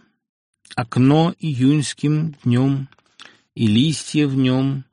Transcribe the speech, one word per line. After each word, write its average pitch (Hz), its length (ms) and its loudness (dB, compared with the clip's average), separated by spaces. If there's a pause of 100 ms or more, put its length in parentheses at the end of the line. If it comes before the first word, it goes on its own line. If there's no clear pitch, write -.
(760)
Окно 143 640 2
июньским 147 1040 -2
днем, 135 460 0 (680)
и 117 120 0
листья 143 600 0
в 135 80 -4
нем 135 580 -2